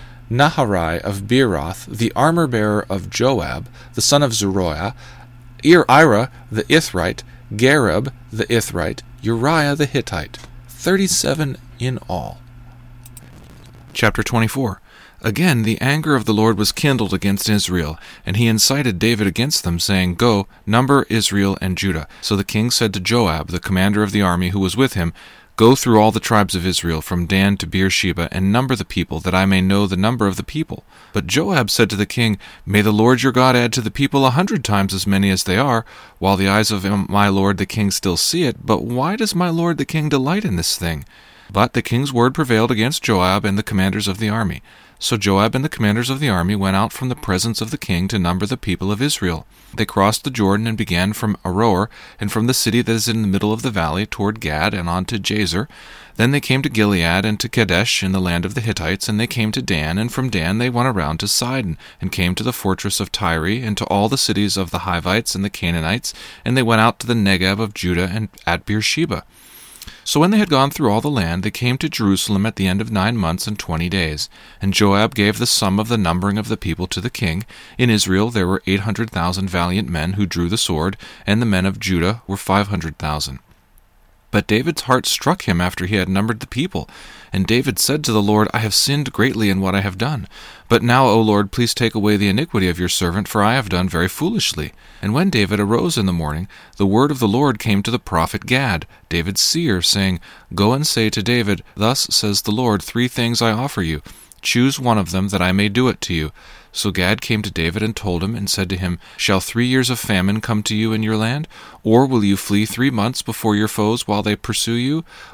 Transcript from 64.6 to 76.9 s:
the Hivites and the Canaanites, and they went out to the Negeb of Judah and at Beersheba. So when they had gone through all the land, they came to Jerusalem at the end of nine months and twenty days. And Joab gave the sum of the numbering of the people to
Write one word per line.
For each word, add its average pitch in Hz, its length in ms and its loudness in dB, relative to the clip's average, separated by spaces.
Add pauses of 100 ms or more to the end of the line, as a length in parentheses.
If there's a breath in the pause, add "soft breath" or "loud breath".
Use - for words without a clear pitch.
the 87 100 -4
Hivites 90 540 -2
and 98 100 -4
the 104 60 -4
Canaanites, 85 640 -4 (320 loud breath)
and 120 100 0
they 131 80 2
went 113 180 2
out 113 180 2
to - 80 -8
the 120 80 0
Negeb 98 440 2
of 104 140 -4
Judah 90 400 -2
and 110 160 -4 (160)
at 85 220 -2
Beersheba. 107 560 -2 (800 loud breath)
So - 160 -2
when 180 120 4
they 214 80 4
had 196 100 2
gone 139 220 2
through 123 200 0
all 110 100 2
the 147 80 -4
land, 92 320 -2
they 107 100 -4
came 123 260 -2
to 156 120 -4
Jerusalem 101 560 0
at 113 100 -4
the 95 120 0
end 92 140 0
of 87 100 -8
nine 107 260 0
months 92 300 -2
and 107 100 -6
twenty 85 300 -4
days. 82 420 -4 (300 loud breath)
And 95 140 0
Joab 104 400 2
gave 104 240 2
the 120 80 -2
sum 98 340 0
of 110 100 -4
the 117 80 2
numbering 95 420 0
of 107 80 -6
the 113 100 -4
people 87 300 -4
to - 140 -6